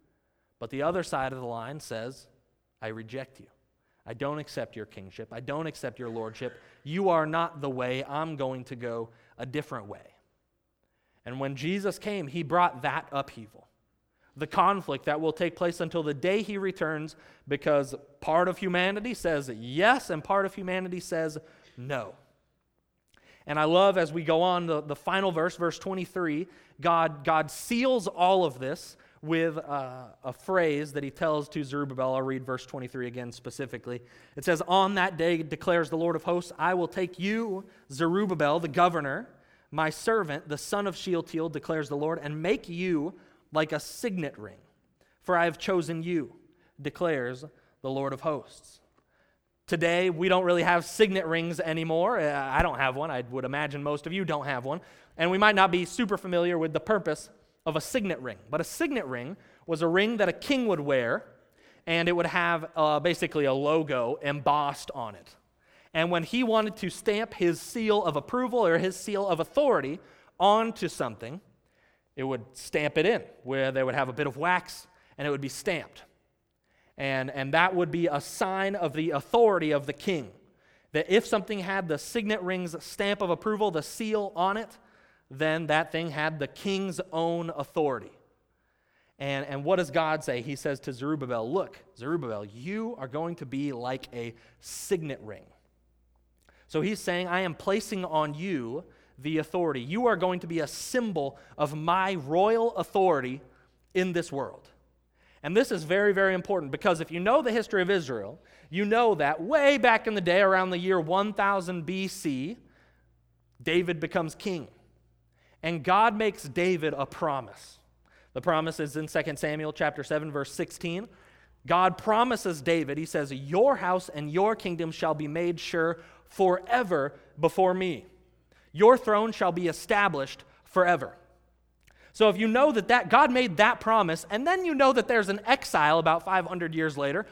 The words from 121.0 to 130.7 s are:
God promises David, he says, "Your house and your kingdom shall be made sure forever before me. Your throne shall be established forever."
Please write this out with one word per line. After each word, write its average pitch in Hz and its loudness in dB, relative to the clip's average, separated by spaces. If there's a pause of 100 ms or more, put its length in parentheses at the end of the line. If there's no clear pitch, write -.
God 175 4
promises 214 2
David, 151 0
he 160 -4
says, 147 -4
"Your 165 2
house 185 -2
and 147 -8
your 196 2
kingdom 170 -4
shall 160 0
be 151 -6
made 170 -2
sure 165 -2 (280)
forever 180 2 (240)
before 185 4
me. 185 -2 (640)
Your 220 8
throne 220 2
shall 185 0
be 175 -2
established 165 0 (200)
forever." 175 2 (1000)